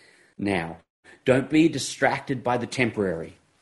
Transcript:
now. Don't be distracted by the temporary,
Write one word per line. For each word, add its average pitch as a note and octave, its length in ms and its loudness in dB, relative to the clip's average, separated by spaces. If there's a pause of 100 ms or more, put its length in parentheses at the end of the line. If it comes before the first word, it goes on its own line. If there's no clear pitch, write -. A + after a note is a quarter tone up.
(360)
now. F2 420 -4 (460)
Don't C3 240 4
be D#3 220 6
distracted C3 760 -4
by A#2+ 140 0
the A2+ 80 -6
temporary, F#2+ 720 -2 (240)